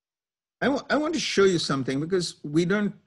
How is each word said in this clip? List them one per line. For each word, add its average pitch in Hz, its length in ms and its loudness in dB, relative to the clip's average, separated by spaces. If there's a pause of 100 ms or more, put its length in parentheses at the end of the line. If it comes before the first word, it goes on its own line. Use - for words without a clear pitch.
(600)
I 202 80 0
wa-, 277 220 0
I 233 60 2
want 302 180 -2
to 240 60 -2
show - 220 0
you 190 160 4
something 135 400 -2
because 170 460 -4
we 151 200 2
don't 202 300 0 (120)